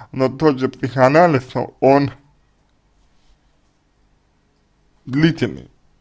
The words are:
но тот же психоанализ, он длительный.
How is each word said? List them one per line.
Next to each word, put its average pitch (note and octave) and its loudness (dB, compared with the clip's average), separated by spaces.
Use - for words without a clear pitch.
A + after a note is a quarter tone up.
но C3 -2
тот C#3+ 0
же C3 -2
психоанализ, C3+ 0
он C#3 2
длительный. B2+ -2